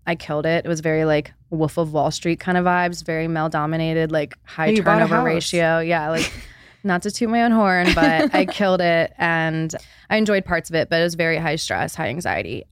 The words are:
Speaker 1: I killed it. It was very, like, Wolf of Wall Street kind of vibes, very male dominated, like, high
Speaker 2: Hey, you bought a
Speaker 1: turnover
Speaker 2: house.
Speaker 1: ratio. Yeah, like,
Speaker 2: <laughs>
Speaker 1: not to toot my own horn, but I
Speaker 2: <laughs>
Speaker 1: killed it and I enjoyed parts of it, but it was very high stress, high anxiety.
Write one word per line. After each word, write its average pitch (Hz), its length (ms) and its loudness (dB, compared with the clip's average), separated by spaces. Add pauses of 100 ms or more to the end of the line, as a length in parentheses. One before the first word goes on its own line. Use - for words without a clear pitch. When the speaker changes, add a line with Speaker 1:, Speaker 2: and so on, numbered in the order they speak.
Speaker 1:
I 170 80 -2
killed 151 320 -4
it. 165 180 0
It - 40 -6
was 165 100 -2
very, 156 260 0
like, 151 280 0 (180)
Wolf 156 260 -2
of 160 160 -2
Wall 151 200 0
Street 170 260 -2
kind 185 180 -2
of 180 80 0
vibes, 175 400 0
very 160 220 -4
male 160 220 -2
dominated, 160 640 -2
like, 151 320 -4
high 160 220 -4
Speaker 2:
Hey, 214 100 4
you 202 80 2
bought 208 140 4
a 165 80 4
Speaker 1:
turnover 165 100 0
Speaker 2:
house. 165 80 2
Speaker 1:
ratio. 165 560 0
Yeah, 165 300 0
like, 165 220 -2 (260)
Speaker 2:
<laughs> - 260 -20
Speaker 1:
not 180 180 0
to 208 80 -4
toot 226 200 -2
my 233 120 2
own 233 80 4
horn, 185 460 4
but 165 360 4
I 185 140 2
Speaker 2:
<laughs> - 140 -8
Speaker 1:
killed 185 200 2
it 170 380 2
and 160 560 -2 (340)
I 214 100 0
enjoyed 208 260 2
parts 170 260 -4
of 165 60 -2
it, 156 120 0
but 165 120 2
it 170 40 4
was 170 120 -2
very 165 220 0
high 160 180 -2
stress, 147 400 -4
high 156 140 -4
anxiety. 104 600 -6